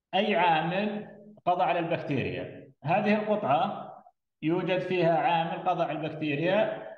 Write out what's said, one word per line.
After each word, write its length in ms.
أي 200
عامل 840
قضى 180
على 160
البكتيريا. 920
هذه 320
القطعة 760
يوجد 380
فيها 380
عامل 520
قضى 140
على 160
البكتيريا، 880